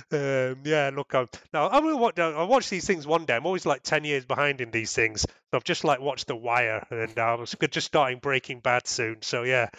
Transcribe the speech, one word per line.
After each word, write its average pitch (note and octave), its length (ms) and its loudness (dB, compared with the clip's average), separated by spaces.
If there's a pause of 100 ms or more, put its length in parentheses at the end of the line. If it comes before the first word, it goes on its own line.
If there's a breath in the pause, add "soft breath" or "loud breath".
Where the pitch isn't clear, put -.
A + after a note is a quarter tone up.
(120)
Um, C3+ 520 0
yeah, D3 300 2
look, C#3 200 -6
I'm, B2+ 140 2 (240)
now, D#3 140 2
I B3 140 4
will D#4 180 2
watch, A3+ 220 2
I'll E3 260 0
watch A#3+ 240 4
these F3+ 160 -4
things E3 200 0
one E3 180 2
day. C#3 100 2
I'm A#2+ 120 0
always, F3+ 200 -2
like, C#3+ 160 0
ten D3+ 220 0
years C#3+ 200 -2
behind C3+ 360 0
in A#2 100 -6
these A2+ 220 -2
things. A2 300 0
So - 360 -4
I've A#2+ 60 -4
just, - 180 -2
like, C#3+ 180 2
watched C3+ 280 -4
The B2+ 80 -6
Wire, A#2 540 0
and A2+ 280 -4
I A2+ 160 2
was A#2 260 -6
g-, D#3+ 80 2
just - 180 -4
starting B2+ 320 2
Breaking C3 420 -2
Bad B2 260 0
soon. A2 360 -4
So, B2 220 -4
yeah, B2 340 2